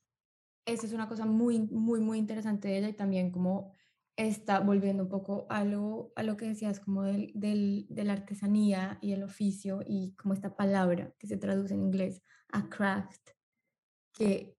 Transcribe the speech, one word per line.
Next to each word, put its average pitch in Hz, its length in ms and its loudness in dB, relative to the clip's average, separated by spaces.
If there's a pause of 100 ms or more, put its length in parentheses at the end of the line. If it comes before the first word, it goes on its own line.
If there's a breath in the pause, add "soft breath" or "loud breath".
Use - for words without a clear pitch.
(640)
esa 233 200 -4
es 220 80 -6
una 220 160 -4
cosa 220 160 -4
muy, 226 340 4
muy, 220 400 2
muy 220 200 2
interesante 214 500 -2
de 190 80 2
ella, 208 120 0
y 208 40 -6
también 185 380 0
como 185 420 0 (440 soft breath)
está 208 420 2
volviendo 196 440 4
un 185 60 -4
poco 196 400 -4
a 214 160 0
lo, 208 500 -4
a 214 80 -4
lo 214 140 -2
que 226 80 -8
decías, 214 340 -4
como 196 240 -2
del, 202 300 0
del, 202 560 0
de 214 140 -6
la 202 100 2
artesanía 202 880 2
y 202 120 0
el 196 100 -2
oficio, 196 640 -2
y 190 300 -2
como 196 180 -2
esta 196 220 -4
palabra 190 640 2
que 208 80 -16
se 208 100 -4
traduce 196 360 -2
en 202 80 0
inglés 190 400 0 (280 soft breath)
a 202 200 -2
craft, 196 640 -2 (800)
que - 460 0